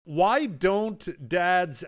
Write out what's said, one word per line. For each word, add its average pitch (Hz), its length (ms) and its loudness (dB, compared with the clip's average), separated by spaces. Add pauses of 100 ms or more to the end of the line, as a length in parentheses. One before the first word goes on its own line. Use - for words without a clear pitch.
Why 202 380 2
don't 190 800 -2
dads 175 600 0